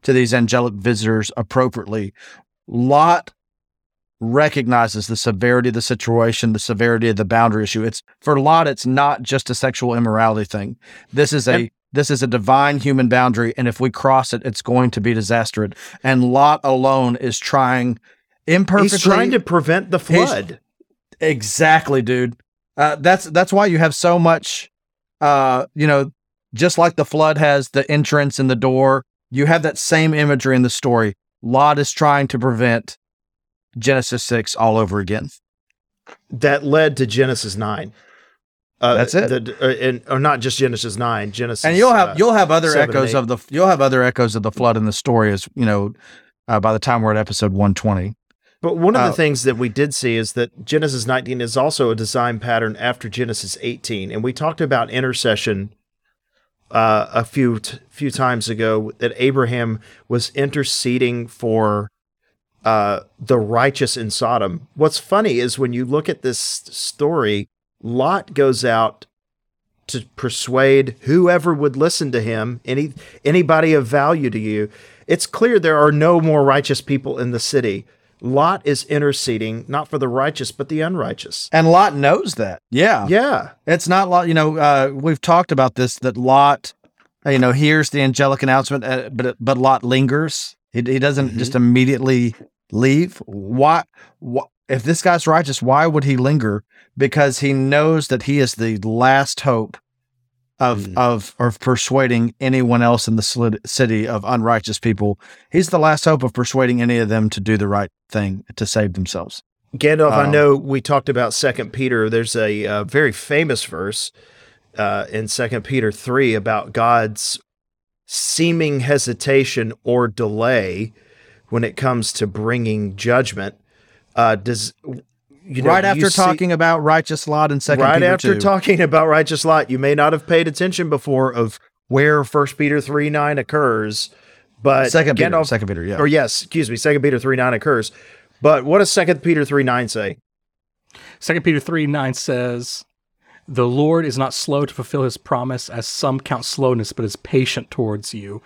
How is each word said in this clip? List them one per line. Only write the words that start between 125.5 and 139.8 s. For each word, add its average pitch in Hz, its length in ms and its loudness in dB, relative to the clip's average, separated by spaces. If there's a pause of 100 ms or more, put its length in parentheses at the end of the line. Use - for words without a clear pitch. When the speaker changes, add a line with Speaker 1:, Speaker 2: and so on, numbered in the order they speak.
Speaker 2:
know, 147 80 2
Speaker 1:
Right 185 120 4
Speaker 2:
do 196 60 2
you 196 40 2
Speaker 1:
after 185 180 2
Speaker 2:
see - 120 -2
Speaker 1:
talking 180 300 2
about 165 280 2
righteous 156 480 0
Lot 151 240 2
in 139 80 -2
Second 135 240 2
Speaker 2:
Right 143 100 4
Speaker 1:
Peter 170 120 4
Speaker 2:
after 185 280 2
Speaker 1:
two. 104 60 -4
Speaker 2:
talking 190 400 2
about 156 260 4
righteous 156 380 2
Lot, 156 260 2
you 127 80 -2
may 139 160 2
not 151 180 2
have 151 140 -4
paid 165 220 2
attention 180 420 -4
before 131 420 0
of 117 260 -2 (300)
where 147 360 2
First 143 340 -2
Peter 147 220 0
three 147 300 -2
nine 147 280 -2
occurs, 110 720 -2 (520)
but 135 280 2
Speaker 1:
Second 147 260 2
Peter, 170 140 2
Speaker 2:
Gandalf 160 160 0
Speaker 1:
Second 107 220 -2
Peter, 85 160 -6
yeah. 98 140 -6
Speaker 2:
Or 143 80 2
yes, 143 360 0
excuse 147 280 -4
me, 117 60 -6
Second 147 260 0
Peter 131 160 2
three 127 180 -2
nine 127 180 0
occurs. 117 380 -2 (500)
But 143 220 4
what 160 140 4
does 196 120 2
Second 170 320 0
Peter 160 220 2
three 143 200 0
nine 123 240 0